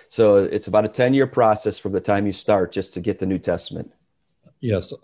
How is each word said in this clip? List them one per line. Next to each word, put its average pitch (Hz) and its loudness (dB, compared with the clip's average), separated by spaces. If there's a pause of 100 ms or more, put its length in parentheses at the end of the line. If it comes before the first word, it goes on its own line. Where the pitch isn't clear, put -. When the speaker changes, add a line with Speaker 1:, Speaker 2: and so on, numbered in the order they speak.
Speaker 1:
So 104 4
it's 98 0
about 104 2
a 107 -2
ten-year 131 2
process 110 0
from - -8
the 95 -2
time 101 -2
you 101 -4
start 95 0
just - -8
to 90 -8
get 92 -4
the 95 -6
New 92 -4
Testament. - -8 (680)
Speaker 2:
Yes, 104 -4 (120)